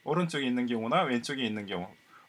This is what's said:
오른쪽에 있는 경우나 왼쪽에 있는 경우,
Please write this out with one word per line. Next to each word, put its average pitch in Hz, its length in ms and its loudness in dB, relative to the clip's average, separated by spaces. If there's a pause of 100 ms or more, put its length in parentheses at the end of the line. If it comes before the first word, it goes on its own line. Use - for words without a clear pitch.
오른쪽에 156 420 0
있는 123 220 2
경우나 120 360 2
왼쪽에 131 420 0
있는 107 200 -4
경우, 95 220 -4 (420)